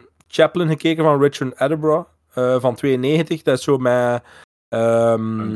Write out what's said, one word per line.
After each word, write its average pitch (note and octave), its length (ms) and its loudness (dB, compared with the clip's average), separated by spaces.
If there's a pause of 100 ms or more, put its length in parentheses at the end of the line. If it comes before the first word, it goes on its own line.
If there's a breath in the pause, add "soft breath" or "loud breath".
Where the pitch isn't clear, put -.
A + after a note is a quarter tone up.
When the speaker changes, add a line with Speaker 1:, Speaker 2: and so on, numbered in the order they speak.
(280)
Speaker 1:
Chaplin E3 400 2
gekeken D#3+ 360 -2
van D3 180 4
Richard C#3 360 -2
Attenborough, D#3 500 -2 (260)
eh, B2+ 260 0
van B2 160 0
tweeënnegentig. D3 680 -2
Dat C3+ 160 0
is - 60 -6
zo C#3+ 140 2
met, B2 460 0 (460 soft breath)
ehm, A2+ 680 0
Speaker 2:
Downey A2 80 -6 (100)